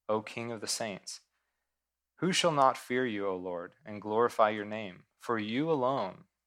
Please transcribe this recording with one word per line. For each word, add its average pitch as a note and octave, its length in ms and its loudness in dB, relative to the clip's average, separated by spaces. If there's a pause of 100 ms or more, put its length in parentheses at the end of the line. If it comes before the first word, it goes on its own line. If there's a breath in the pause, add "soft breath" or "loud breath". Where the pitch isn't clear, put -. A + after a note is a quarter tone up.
O A2 120 0
King A#2 300 -8
of A2+ 80 -8
the G#2 80 -8
saints. - 540 -6 (960)
Who F3+ 160 2
shall F3 180 4
not C3+ 260 6
fear B2+ 280 -2
you, G2+ 220 -2
O F#2 100 -2
Lord, F2+ 380 -8 (100)
and G#2 160 -12
glorify A2 480 4
your G#2+ 160 -2
name? G#2 380 -10 (160)
For A2+ 200 -2
you A#2+ 320 0
alone B2+ 540 -2 (220)